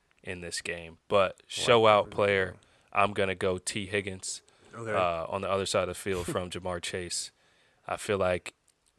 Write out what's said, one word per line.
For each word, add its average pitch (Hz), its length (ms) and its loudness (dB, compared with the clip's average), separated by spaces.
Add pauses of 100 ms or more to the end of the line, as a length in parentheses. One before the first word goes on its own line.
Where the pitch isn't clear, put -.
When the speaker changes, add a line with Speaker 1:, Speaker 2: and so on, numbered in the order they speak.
(240)
Speaker 1:
in 90 180 -10
this 85 200 -8
game, 85 360 -10 (100)
but 98 300 2
Speaker 2:
Well, - 100 -20
Speaker 1:
show 110 400 4
out 104 180 8
Speaker 2:
definitely. 101 100 -14 (100)
Speaker 1:
player, 95 300 2 (360)
I'm 101 220 2
gonna 98 220 0
go 92 240 0
T 104 260 -6
Higgins, 95 560 -6 (340)
Speaker 2:
Okay. 113 160 -8
Speaker 1:
uh, 87 360 0
on 98 140 -4
the 92 100 -4
other 98 160 0
side 98 160 2
of 90 60 -4
the 90 40 -8
field 90 320 -4
Speaker 2:
<laughs> 90 60 -6
Speaker 1:
from 90 180 -4
Ja'Marr 90 320 -6
Chase. - 480 -8 (580)
I 87 100 -4
feel 101 200 0
like 92 380 0 (440)